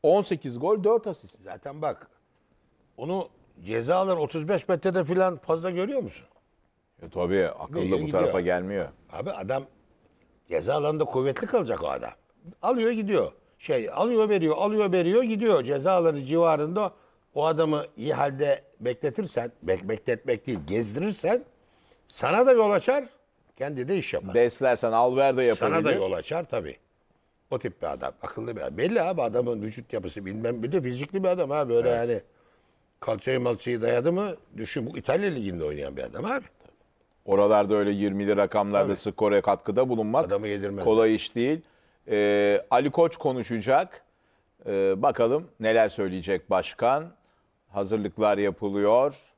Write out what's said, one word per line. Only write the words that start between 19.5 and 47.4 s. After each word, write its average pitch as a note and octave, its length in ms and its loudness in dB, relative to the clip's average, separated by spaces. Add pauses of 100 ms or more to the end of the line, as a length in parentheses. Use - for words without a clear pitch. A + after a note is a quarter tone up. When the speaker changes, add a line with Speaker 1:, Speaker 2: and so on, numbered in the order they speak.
Speaker 2:
bek-, F#2 260 -2
bekletmek A2+ 580 -4
değil, A2 200 -4
gezdirirsen D3 760 -2 (640)
sana F#3 380 2
da C4+ 60 6
yol A3 200 6
açar, B3+ 340 2 (520)
kendi C3+ 300 -6
de G3 100 0
iş - 160 -4
yapar. F#2 220 -6
Speaker 1:
Beslersen A#2+ 560 2
Alver B2+ 460 4
de C3 60 2
yapabilir. B2 320 2
Speaker 2:
Sana E3 100 2
da C#3+ 60 2
yol G2 200 0
açar D3 380 -6
tabii. D#2+ 280 -6 (720)
O C3 80 -4
tip - 220 -8
bir E2 100 -4
adam, C2 300 -6
akıllı A#2 340 -10
bir - 60 -8
adam. C#2 160 -8
Belli F#3 240 0
abi E3+ 200 -2
adamın A#2 400 -2
vücut A2 320 -10
yapısı G2 320 -8
bilmem, A2 380 -6
bir C3+ 80 -6
de F3+ 100 0
fizikli C#3 420 -6
bir F#3+ 40 0
adam F3+ 220 0
ha. C#3+ 200 -2
Böyle A#2 200 4
Speaker 1:
Evet. A#2+ 200 0
Speaker 2:
yani A2 120 -2 (800)
kalçayı B2 400 -2
malçayı A#2+ 420 -2
dayadı A#2+ 300 2
mı F#3 240 -4 (220)
düşün. A2+ 360 -6
Bu - 40 -10
İtalya F#3 340 0
Ligi'nde G2 320 -6
oynayan C#2+ 340 -6
bir C2 60 -8
adam B1 220 -10
abi. B3+ 200 -6 (800)
Speaker 1:
Oralarda G#2 500 4
öyle G2+ 160 2
yirmili G2+ 460 0
rakamlarda G2+ 500 2
Speaker 2:
Tabii. G2 100 0
Speaker 1:
skora G2+ 440 0
katkıda G#2 480 0
bulunmak A#2 360 0
Speaker 2:
Adamı G2+ 220 -2
yedirmez. G2+ 380 -6
Speaker 1:
kolay A2 300 6
iş - 200 -8
değil. C3+ 260 0 (480)
Ee, G#2 600 4
Ali C3+ 200 4
Koç E3 260 2
konuşacak. B2+ 840 0 (640)
Ee, G2 360 0
bakalım C#3+ 460 2 (120)
neler A2 300 4
söyleyecek F#2 600 -4
başkan. A#2+ 540 0 (680)